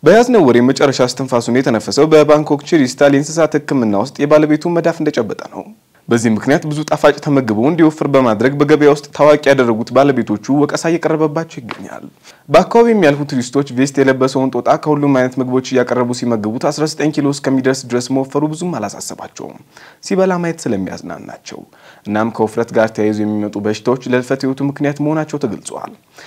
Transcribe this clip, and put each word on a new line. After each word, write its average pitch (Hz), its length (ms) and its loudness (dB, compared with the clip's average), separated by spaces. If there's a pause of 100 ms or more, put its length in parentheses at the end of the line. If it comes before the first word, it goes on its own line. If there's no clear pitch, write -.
በያዝነው 220 420 6
ወር 120 140 6
የመጨረሻ 131 460 2
እስትንፋሱን 123 540 -2
የተነፈሰው 135 520 0
በባንኮክ 151 560 4
ቺሪስታል 143 480 2
የእንስሳት 156 420 0
ህክምና 123 420 0
ውስጥ 123 200 -4
የባለቤቱን 151 580 2
መዳፍ 170 220 -2
እንደጨበጠ 143 520 -4
ነው። 92 140 -14 (440)
በዚህ 117 220 2
ምክንያት 131 340 0
ብዙ 151 200 -6
ጣፋጭ 147 320 2
ተመግቦ 131 460 0
እንዲወፍር 156 460 2
በማድረግ 127 460 2
በገበያ 147 360 4
ውስጥ 143 180 0
ታዋቂ 147 340 4
ያደረጉት 117 480 2
ባለቤቶቹ 123 640 0
ወቀሳ 147 300 0
እየቀረበባቸው 160 760 -2
ይገኛል። 101 460 -14 (440)
በአካባቢው 208 440 2
የሚያልፉ 147 320 2
ቱሪስቶች 139 480 -4
ቬስት 135 240 -2
የለበሰውን 131 560 0
ጦጣ 120 240 -2
ከሁሉም 143 400 0
አይነት 127 200 0
ምግቦች 131 320 -2
እያቀረቡ 123 460 0
ሲመግቡት 117 500 -4
አስራ 151 220 -2
ዘጠኝ 151 260 -2
ኪሎ 143 180 -2
እስከሚደርስ 135 540 -2
ድረስ 123 260 -4
መወፈሩ 135 360 -2
ብዙም 165 280 -6
አላሳሰባቸውም። - 840 -12 (480)
ሲበላ 190 340 0
ማየት 165 220 -6
ስለሚያዝናናቸው። - 1000 -10 (460)
እናም 107 280 -2
ከውፍረት 113 380 -2
ጋር 110 180 2
ተያይዞ 107 300 -2
የሚመጡ 104 400 -4
በሽታዎች 107 440 -2
ለህልፈተ 127 360 -2
ህይወቱ 135 240 -4
ምክንያት 143 360 -4
መሆናቸው 151 400 -4
ተገልጿል። - 540 -10 (320)